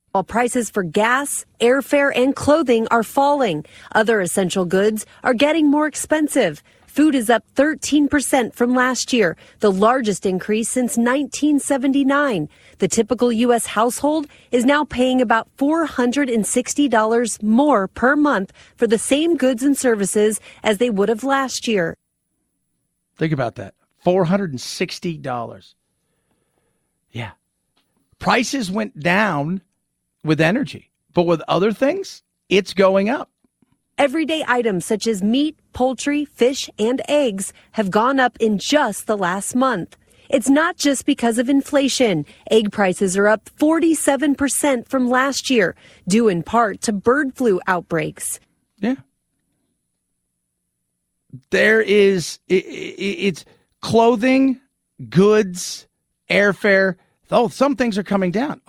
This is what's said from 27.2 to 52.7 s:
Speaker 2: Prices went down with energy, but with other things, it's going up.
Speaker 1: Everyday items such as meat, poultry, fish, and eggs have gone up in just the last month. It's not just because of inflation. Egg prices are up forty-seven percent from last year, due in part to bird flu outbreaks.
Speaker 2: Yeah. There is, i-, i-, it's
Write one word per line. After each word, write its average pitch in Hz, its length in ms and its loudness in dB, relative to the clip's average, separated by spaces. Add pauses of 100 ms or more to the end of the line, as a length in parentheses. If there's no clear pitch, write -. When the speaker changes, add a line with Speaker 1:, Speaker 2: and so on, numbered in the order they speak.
Speaker 2:
Prices 220 540 -4
went 208 280 -6
down 175 640 -2 (600)
with 151 180 0
energy, 180 480 -2 (240)
but 175 100 2
with 170 240 0
other 175 240 2
things, 320 520 -4 (260)
it's 190 240 0
going 190 340 4
up. 277 220 -4 (680)
Speaker 1:
Everyday 294 500 0
items 226 380 0
such 220 220 -4
as 202 160 -2
meat, 277 340 0 (160)
poultry, 269 500 -2
fish, - 540 -2
and 233 300 -2
eggs 240 440 -2 (200)
have 208 180 -4
gone 247 300 2
up 247 200 0
in 214 200 0
just 277 480 -2
the 214 100 -2
last 190 380 -4
month. 247 420 -2 (320)
It's 269 200 2
not 320 280 2
just 277 280 0
because 233 340 0
of 247 100 -2
inflation. 262 760 0 (260)
Egg 214 200 4
prices 190 460 0
are 202 100 4
up 214 280 0
forty-seven 302 800 0
percent 269 520 -2
from 254 220 -2
last 254 400 -2
year, 214 260 0 (320)
due 220 200 2
in 175 160 0
part 220 380 -2
to 220 120 -4
bird 254 420 0
flu 214 300 0
outbreaks. 165 760 -6 (380)
Speaker 2:
Yeah. 254 180 -2 (2500)
There 208 320 2
is, 196 580 2 (120)
i-, - 20 2
i-, 180 60 4
it's - 880 -6 (360)